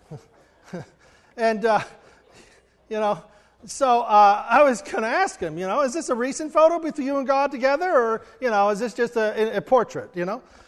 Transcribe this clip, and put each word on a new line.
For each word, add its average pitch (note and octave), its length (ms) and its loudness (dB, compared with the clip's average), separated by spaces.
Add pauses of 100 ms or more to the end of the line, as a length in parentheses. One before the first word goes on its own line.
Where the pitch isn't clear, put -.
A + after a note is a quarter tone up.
(720)
<laughs> F3 100 -14 (540)
and, A3+ 280 -2
uh, A3 160 2 (1080)
you G#3+ 100 -6
know, G#3 240 -2 (420)
so, A#3+ 360 0
uh, G#3 500 6
I C4+ 140 6
was B3+ 180 0
gonna A3 240 -6
ask C4 320 -2
him, D#3+ 180 -8
you F#3 120 -6
know, A#3+ 140 0
"Is B3+ 120 -2
this E4 140 -6
a B3+ 80 -2
recent C4 360 -6
photo E4 280 4
with D#4+ 180 -8
you C#4 200 -4
and C4 100 -6
God C#4 240 0
together, C#4+ 400 -2
or, A3+ 300 2 (180)
you B3 100 -2
know, G3+ 200 2
is G#3 100 -4
this A#3 120 -6
just A#3+ 220 -4
a, G#3+ 420 -2
a G3 40 -2
portrait?" A3 540 -2
You F3 100 -6
know, A3 180 -8 (260)